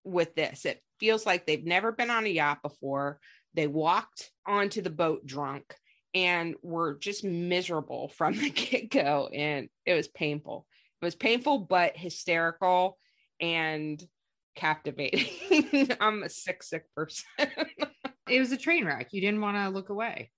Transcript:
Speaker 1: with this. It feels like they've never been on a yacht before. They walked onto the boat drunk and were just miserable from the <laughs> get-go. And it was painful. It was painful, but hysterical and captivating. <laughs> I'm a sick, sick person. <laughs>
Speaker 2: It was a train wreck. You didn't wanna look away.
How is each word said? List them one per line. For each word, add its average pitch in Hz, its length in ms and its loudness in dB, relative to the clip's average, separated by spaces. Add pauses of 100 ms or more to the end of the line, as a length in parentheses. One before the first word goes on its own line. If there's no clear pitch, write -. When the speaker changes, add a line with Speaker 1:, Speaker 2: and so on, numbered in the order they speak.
Speaker 1:
with 175 320 0
this. - 300 -4
It 143 160 -4 (180)
feels 214 260 2
like 180 200 2
they've 151 180 0
never 185 280 2
been 240 180 0
on 226 160 2
a 214 40 0
yacht 151 320 0
before. 139 580 -4 (340)
They 156 140 2
walked 160 640 0 (140)
onto 202 360 0
the 180 80 -4
boat 160 360 0
drunk 139 500 -8 (380)
and 175 480 0
were 165 360 -2
just 202 260 -6
miserable 175 840 -2
from 170 280 0
the 285 120 0
<laughs> - 0 -
get-go. 147 840 0
And 147 360 -2 (160)
it 180 80 4
was 151 140 2
painful. 147 580 -6 (360)
It 170 40 -2
was 170 100 -2
painful, 247 440 2
but 175 360 4
hysterical 180 1000 2 (420)
and 156 640 -2 (520)
captivating. - 720 -2 (680)
<laughs> - 60 -8
I'm 214 220 2
a 135 60 -8
sick, - 340 -8
sick 160 220 -8 (100)
person. 156 300 -6 (120)
<laughs> 285 100 2 (840)
Speaker 2:
It 254 100 6
was 254 120 2
a 269 60 0
train 311 280 2
wreck. 143 260 -2
You 196 100 -4
didn't 208 200 2
wanna 202 280 0
look 190 200 -6
away. 208 480 -6